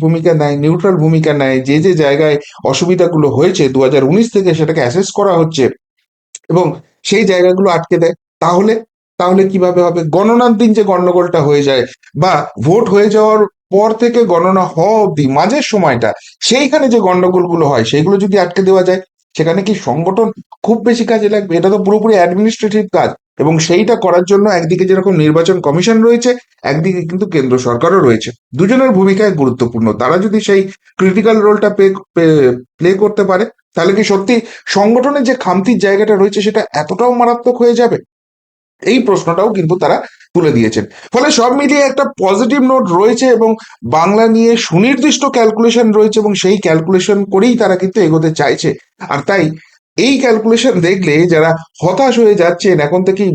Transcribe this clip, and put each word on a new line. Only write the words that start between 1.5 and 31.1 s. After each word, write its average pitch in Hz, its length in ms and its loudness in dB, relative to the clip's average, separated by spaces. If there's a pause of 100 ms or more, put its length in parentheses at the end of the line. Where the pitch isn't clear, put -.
যে 139 180 0
যে 180 160 0
জায়গায় 151 420 0 (280)
অসুবিধাগুলো 170 640 0
হয়েছে 143 400 0
দু 131 140 0
হাজার 135 220 2
উনিশ 208 280 0
থেকে, 185 220 0
সেটাকে 160 260 -2
অ্যাসেস 151 300 -2
করা 202 240 0
হচ্ছে 160 340 0 (800)
এবং 160 240 0 (300)
সেই 202 220 0
জায়গাগুলো 185 460 2
আটকে 165 280 -2
দেয়, 165 140 0 (280)
তাহলে, 196 440 0 (340)
তাহলে 190 300 2
কিভাবে 180 340 0
হবে? 170 260 -2
গণনার 226 480 2
দিন 220 160 2
যে 214 100 2
গন্ডগোলটা 180 600 0
হয়ে 147 200 2
যায় 131 240 0 (300)
বা 165 300 0 (180)
ভোট 190 240 2
হয়ে 202 220 2
যাওয়ার 214 360 2 (240)
পর 214 240 0
থেকে 233 300 0
গণনা 180 400 0
হওয়া 185 360 0
অবধি 160 260 0
মাঝের 185 360 0
সময়টা, 131 500 0 (280)
সেইখানে 269 480 0
যে 226 120 2
গন্ডগোলগুলো 180 680 0
হয়, 127 180 0
সেইগুলো 160 320 0
যদি 196 220 0
আটকে 180 240 0
দেওয়া 190 200 2
যায়, 185 180 0 (360)
সেখানে 165 260 -2
কি 202 120 -2
সংগঠন 185 560 -2 (320)
খুব 214 200 0
বেশি 233 220 0
কাজে 214 240 -2
লাগবে? 196 280 -2
এটা 180 140 0
তো 196 140 0
পুরোপুরি 208 300 2
অ্যাডমিনিস্ট্রেটিভ 202 760 0
কাজ, 147 180 0 (280)
এবং 160 200 0
সেইটা 190 380 0
করার 180 280 0
জন্য 202 260 2
একদিকে 175 340 -2
যেরকম 190 320 0
নির্বাচন 165 440 0
কমিশন 185 420 0
রয়েছে, 240 320 2 (280)
একদিকে 160 380 -4
কিন্তু 180 260 -6
কেন্দ্র 131 320 0
সরকারও 135 420 0
রয়েছে। 120 300 0 (240)
দুজনের 247 360 2
ভূমিকায় 196 400 2
গুরুত্বপূর্ণ। 120 600 -2
তারা 127 260 -2
যদি 208 220 -2
সেই 190 280 0 (280)
ক্রিটিক্যাল 196 400 2